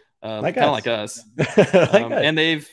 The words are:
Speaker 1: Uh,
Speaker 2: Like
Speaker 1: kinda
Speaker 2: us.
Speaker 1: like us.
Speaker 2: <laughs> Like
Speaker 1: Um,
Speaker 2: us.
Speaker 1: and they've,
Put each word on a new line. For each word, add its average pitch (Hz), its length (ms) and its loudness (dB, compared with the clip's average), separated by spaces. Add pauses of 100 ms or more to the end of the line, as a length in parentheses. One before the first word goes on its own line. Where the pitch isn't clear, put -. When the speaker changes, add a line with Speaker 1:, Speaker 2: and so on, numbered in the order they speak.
(220)
Speaker 1:
Uh, 110 180 -10
Speaker 2:
Like 147 140 -6
Speaker 1:
kinda 185 160 2
Speaker 2:
us. - 20 0
Speaker 1:
like 117 140 -6
us. 107 440 -6
Speaker 2:
<laughs> - 260 -4 (360)
Like 214 100 4
Speaker 1:
Um, 233 100 -6
Speaker 2:
us. 165 120 -2
Speaker 1:
and 156 120 0
they've, 156 360 -2